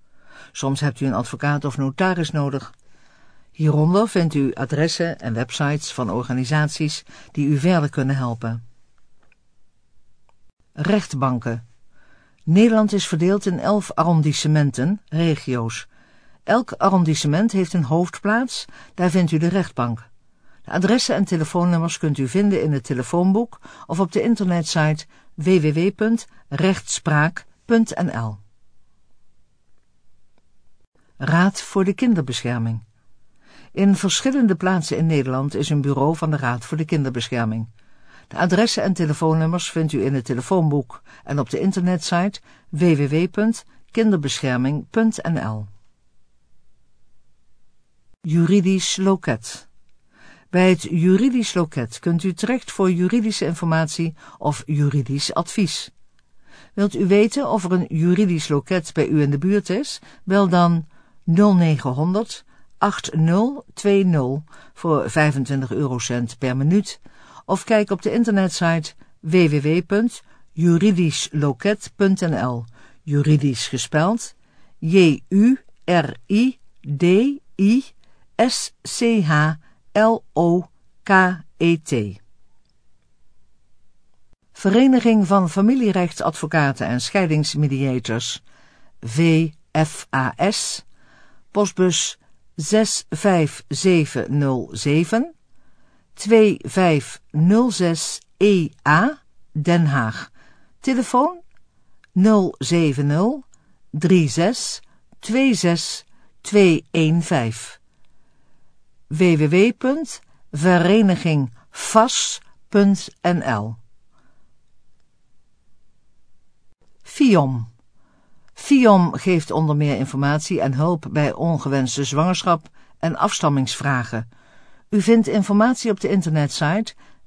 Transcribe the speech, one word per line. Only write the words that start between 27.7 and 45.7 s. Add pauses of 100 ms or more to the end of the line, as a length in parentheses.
n
l. (2750)
Raad
voor
de
kinderbescherming. (880)
In
verschillende
plaatsen
in
Nederland
is
een
bureau
van
de
Raad
voor
de
Kinderbescherming. (600)
De
adressen
en
telefoonnummers
vindt
u
in
het
telefoonboek (220)
en
op
de
internetsite (300)
w
w
w
punt (260)
kinderbescherming
punt
n
l. (2500)